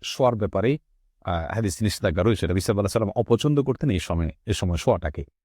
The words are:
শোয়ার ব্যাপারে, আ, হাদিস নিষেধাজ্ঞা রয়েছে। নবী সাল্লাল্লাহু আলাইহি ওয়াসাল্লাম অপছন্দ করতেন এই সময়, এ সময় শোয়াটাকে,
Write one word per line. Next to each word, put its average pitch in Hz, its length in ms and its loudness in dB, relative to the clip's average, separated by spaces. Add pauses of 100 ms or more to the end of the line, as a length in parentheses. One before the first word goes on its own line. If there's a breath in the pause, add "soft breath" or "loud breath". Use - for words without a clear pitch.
শোয়ার 123 320 0
ব্যাপারে, 107 440 0 (460)
আ, 85 300 -2
হাদিস 107 280 0
নিষেধাজ্ঞা 92 400 0
রয়েছে। 101 260 2
নবী 92 120 2
সাল্লাল্লাহু 101 380 0
আলাইহি 107 120 0
ওয়াসাল্লাম - 0 -
অপছন্দ 135 520 2
করতেন 135 280 -2
এই 95 80 2
সময়, 82 320 -2 (160)
এ 107 60 -2
সময় 90 240 0
শোয়াটাকে, 82 480 -2 (200)